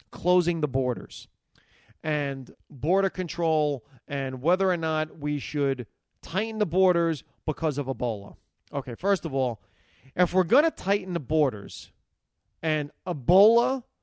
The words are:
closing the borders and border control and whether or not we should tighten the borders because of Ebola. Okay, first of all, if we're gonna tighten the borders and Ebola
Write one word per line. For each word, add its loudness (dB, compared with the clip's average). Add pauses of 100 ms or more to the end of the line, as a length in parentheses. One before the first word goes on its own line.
(100)
closing 2
the 0
borders -4 (760)
and -4 (140)
border 0
control -2 (220)
and -6
whether 2
or 0
not -2
we -2
should -2 (340)
tighten -4
the 2
borders 2 (220)
because -2
of -4
Ebola. -6 (360)
Okay, -6
first 0
of -6
all, -2 (540)
if 2
we're 2
gonna 4
tighten -2
the -4
borders -2 (720)
and -2 (160)
Ebola 4 (200)